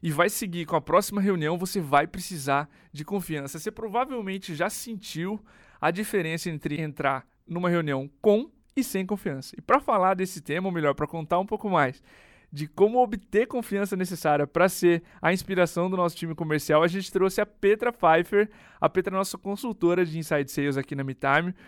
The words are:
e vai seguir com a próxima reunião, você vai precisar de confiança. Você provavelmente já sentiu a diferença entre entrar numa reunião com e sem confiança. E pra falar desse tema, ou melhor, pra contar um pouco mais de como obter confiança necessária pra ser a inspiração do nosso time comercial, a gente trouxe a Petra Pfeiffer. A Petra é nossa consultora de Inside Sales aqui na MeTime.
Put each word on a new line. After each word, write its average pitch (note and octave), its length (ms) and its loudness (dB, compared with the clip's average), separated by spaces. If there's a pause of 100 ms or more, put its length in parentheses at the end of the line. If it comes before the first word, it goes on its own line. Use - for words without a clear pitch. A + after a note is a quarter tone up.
e E3+ 80 -4
vai D#3+ 200 2
seguir F3 360 -6
com E3 120 0
a C#3+ 40 0
próxima G3+ 380 0
reunião, F3+ 380 0
você F#3 240 -4
vai D3 260 4
precisar C#3+ 600 -4 (240)
de D3 100 -12
confiança. D#3+ 560 -6
Você G#3 100 -8
provavelmente G#3+ 840 -6
já F3 140 0
sentiu G3+ 680 -8 (440)
a D3+ 100 2
diferença F3 580 -2
entre D3+ 300 -6
entrar C#3 480 -4 (180)
numa F3 240 -2
reunião D3 400 0 (120)
com G#3+ 280 4 (240)
e C4 120 0
sem F#3+ 200 -4
confiança. F#3 520 -6
E - 40 -14
pra C#4 200 2
falar F#3+ 320 2
desse F#3 260 -4
tema, F3+ 300 -4
ou F3+ 40 -4
melhor, D3+ 200 2
pra D3 140 -4
contar E3 320 -2
um G3 60 0
pouco G#3+ 240 -4
mais C#3+ 320 2 (480)
de D3 160 -8
como G#3+ 380 2
obter G#3+ 420 0
confiança G3+ 520 -4
necessária D3+ 500 0
pra F3+ 220 4
ser E3+ 340 2 (180)
a E3+ 120 2
inspiração F3+ 560 0
do F#3 80 -2
nosso E3+ 180 0
time E3 180 -6
comercial, D3+ 480 2
a F3 60 4
gente F#3 240 -4
trouxe F#3+ 300 2
a G#3 40 2
Petra G#3+ 460 0
Pfeiffer. F3+ 580 4 (300)
A - 80 2
Petra F#3 260 0
é F#3+ 40 0
nossa F#3+ 200 -4
consultora F#3 680 0
de D#3+ 120 -6
Inside D3+ 320 -2
Sales C#3+ 280 -2
aqui C#3 180 -6
na C#3 80 -4
MeTime. C#3+ 500 0 (140)